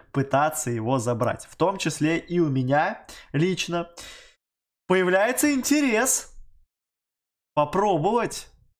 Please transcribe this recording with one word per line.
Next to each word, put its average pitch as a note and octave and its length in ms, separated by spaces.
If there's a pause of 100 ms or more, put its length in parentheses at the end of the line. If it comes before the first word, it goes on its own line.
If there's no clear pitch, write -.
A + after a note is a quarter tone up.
(120)
пытаться C#3 600
его A#2 260
забрать. A#2 480
В - 120
том F#3+ 200
числе D#3+ 400
и F3 220
у D#3+ 100
меня C#3 560 (280)
лично E3+ 540 (1000)
появляется F#3+ 680
интерес C4 840 (1160)
попробовать F#3+ 960 (320)